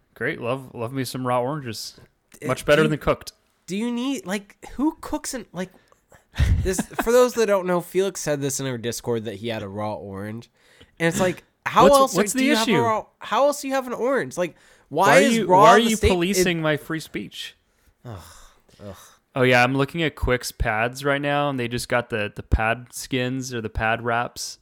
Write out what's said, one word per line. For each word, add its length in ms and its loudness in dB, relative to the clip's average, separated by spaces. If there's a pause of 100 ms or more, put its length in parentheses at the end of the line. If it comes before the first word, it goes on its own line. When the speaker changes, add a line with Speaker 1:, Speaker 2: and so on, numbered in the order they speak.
(140)
Speaker 1:
Great. 260 -6
Love, 320 -6
love 200 -8
me 100 -4
some 240 -6
raw 140 2
oranges. 580 -8 (440)
Speaker 2:
Uh, 40 -8
Speaker 1:
Much 180 -4
better 180 4
Speaker 2:
do 20 4
you 60 2
Speaker 1:
than 100 -2
cooked. 320 -4 (340)
Speaker 2:
Do 100 -8
you 140 -4
need, 340 -4
like, 400 -10 (120)
who 240 -2
cooks 340 -8
in, 180 -12
like, 180 -10 (920)
this? 180 0
<laughs> 220 -6
For 80 -2
those 240 4
that 120 2
don't 200 0
know, 140 0
Felix 400 -4
said 200 -4
this 200 -4
in 80 -6
our 100 -6
Discord 460 -4
that 120 -10
he 120 -8
had 160 -6
a 40 -12
raw 260 -6
orange, 540 -12 (520)
and 80 2
it's 120 -2
like, 220 -2 (240)
how 180 4
Speaker 1:
What's, 120 8
Speaker 2:
else 180 4
Speaker 1:
what's 200 0
Speaker 2:
do 40 0
Speaker 1:
the 60 2
Speaker 2:
you 120 4
have 120 0
a 20 0
Speaker 1:
issue? 120 4
Speaker 2:
raw, 240 -2 (120)
how 280 0
else 160 0
do 60 -8
you 60 -2
have 140 -4
an 60 -6
orange? 440 -2
Like, 160 -4 (360)
why 180 2
Speaker 1:
Why 80 8
are 60 10
Speaker 2:
is 140 4
Speaker 1:
you, 100 0
Speaker 2:
raw 160 8
Speaker 1:
why 80 10
are 80 8
Speaker 2:
in 80 4
the 40 2
Speaker 1:
you 60 0
Speaker 2:
state, 120 0
it 60 6
Speaker 1:
policing 480 0
my 140 0
free 240 -8
speech? 560 -12 (480)
Speaker 2:
Ugh, 140 -14 (680)
ugh. 100 -16 (380)
Speaker 1:
Oh, 80 2
yeah, 200 6
I'm 140 2
looking 260 -2
at 140 -2
Quick's 340 -2
pads 540 -4
right 160 0
now, 300 0
and 100 -4
they 80 -4
just 200 -6
got 220 -2
the, 240 -4
the 80 -14
pad 500 -2
skins 640 -6
or 60 -4
the 100 -6
pad 340 0
wraps 580 -4